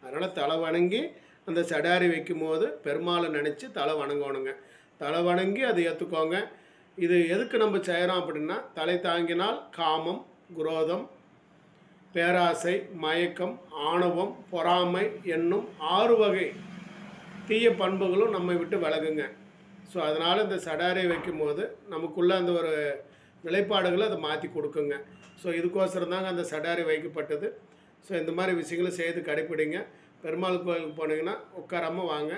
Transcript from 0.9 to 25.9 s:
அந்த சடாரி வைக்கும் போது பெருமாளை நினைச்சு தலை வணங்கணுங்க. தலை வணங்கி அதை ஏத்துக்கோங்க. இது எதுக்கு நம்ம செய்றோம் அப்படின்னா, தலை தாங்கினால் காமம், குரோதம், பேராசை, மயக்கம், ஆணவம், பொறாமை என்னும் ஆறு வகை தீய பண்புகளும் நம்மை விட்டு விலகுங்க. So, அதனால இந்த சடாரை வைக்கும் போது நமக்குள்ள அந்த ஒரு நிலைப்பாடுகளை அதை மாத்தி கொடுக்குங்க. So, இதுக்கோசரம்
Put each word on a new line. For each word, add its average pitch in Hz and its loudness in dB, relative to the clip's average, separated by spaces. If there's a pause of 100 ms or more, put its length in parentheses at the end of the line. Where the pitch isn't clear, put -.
அந்த 170 0 (100)
சடாரி 175 4
வைக்கும் 156 -4
போது 160 0 (200)
பெருமாளை 170 0
நினைச்சு 151 -4 (140)
தலை 151 0
வணங்கணுங்க. 139 -4 (480)
தலை 156 0
வணங்கி 190 2
அதை 175 2
ஏத்துக்கோங்க. 160 -2 (680)
இது 175 4 (160)
எதுக்கு 240 0
நம்ம 202 2 (120)
செய்றோம் 180 2
அப்படின்னா, 160 -4 (200)
தலை 170 0 (120)
தாங்கினால் 170 0 (200)
காமம், 160 0 (340)
குரோதம், 160 0 (1120)
பேராசை, 175 4 (280)
மயக்கம், 175 0 (360)
ஆணவம், 175 2 (200)
பொறாமை 180 2 (300)
என்னும் 175 0 (300)
ஆறு 233 6
வகை 185 2 (1000)
தீய 226 4 (140)
பண்புகளும் 190 2
நம்மை 180 2
விட்டு 190 -2
விலகுங்க. 156 0 (680)
So, 190 -6 (120)
அதனால 165 2 (100)
இந்த 190 -2
சடாரை 180 0
வைக்கும் 165 -2
போது 147 0 (300)
நமக்குள்ள 170 2 (100)
அந்த 175 2
ஒரு 160 0 (720)
நிலைப்பாடுகளை 185 2
அதை 196 -2
மாத்தி 156 -2
கொடுக்குங்க. 147 -2 (460)
So, 185 -6 (120)
இதுக்கோசரம் 180 0